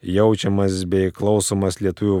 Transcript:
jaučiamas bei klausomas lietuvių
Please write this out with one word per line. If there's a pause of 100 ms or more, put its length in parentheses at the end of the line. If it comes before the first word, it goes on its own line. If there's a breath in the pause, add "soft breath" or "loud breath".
jaučiamas
bei
klausomas
lietuvių